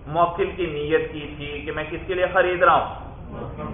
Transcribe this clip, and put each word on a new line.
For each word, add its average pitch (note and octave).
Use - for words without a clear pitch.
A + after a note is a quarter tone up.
موکل E3+
کی F3+
نیت D#3
کی D3
تھی C#3+
کہ D3+
میں D#3
کس E3+
کے F#3
لیے F3+
خرید F3+
رہا F3
ہوں؟" -